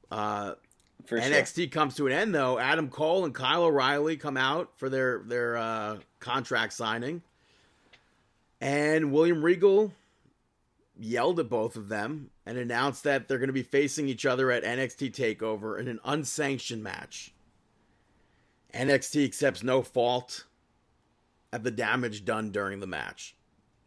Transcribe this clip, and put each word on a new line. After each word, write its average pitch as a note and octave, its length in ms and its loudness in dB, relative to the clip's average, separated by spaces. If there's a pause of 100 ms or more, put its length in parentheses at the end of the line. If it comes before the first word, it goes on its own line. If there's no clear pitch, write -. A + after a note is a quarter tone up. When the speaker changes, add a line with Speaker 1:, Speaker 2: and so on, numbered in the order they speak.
(120)
Speaker 1:
Uh, G#2 420 -4 (520)
Speaker 2:
For A#2 120 -2
sure. A#2 80 0
Speaker 1:
N C#3+ 80 2
X C#3+ 200 2
T E3+ 140 -2
comes D3 280 -2
to D3 100 0
an C3 80 2
end, G3 220 0
though. B2+ 240 2
Adam C#3+ 300 2
Cole E3 360 2
and C3+ 80 -4
Kyle C#3 300 2
O'Reilly D3 520 4
come C#3 220 -4
out C3+ 400 0
for C3 120 -4
their, B2+ 360 0
their, A#2+ 320 0
uh, A2 400 -4 (220)
contract A#2+ 540 -2
signing. A#2+ 480 -4 (1400)
And D3 540 2
William D#3+ 280 4
Regal F#3+ 520 6 (1040)
yelled A#2+ 400 0
at C#3 100 0
both A#2 280 -2
of G#2 100 -10
them A2+ 420 -6 (160)
and A#2+ 120 -8
announced B2 480 -2
that C3+ 220 0
they're C3+ 100 0
gonna C3 160 0
be C3 100 -2
facing C#3 460 2
each B2 160 -2
other C3 260 2
at A#2+ 140 0
N A#2+ 140 -2
X C3 160 -2
T C3+ 140 -4
TakeOver A2 720 -2
in B2 80 -6
an A#2 160 -6
unsanctioned C3+ 800 -4
match. - 500 -12 (1400)
N C3 160 0
X C3+ 220 4
T D3 120 4
accepts C3 400 0
no C3 180 2
fault B2 640 0 (1120)
at A2+ 100 -6
the B2 80 -2
damage A2 540 -2
done A2 260 -2
during G2 300 -2
the F#2+ 60 -8
match. D2 480 -10 (520)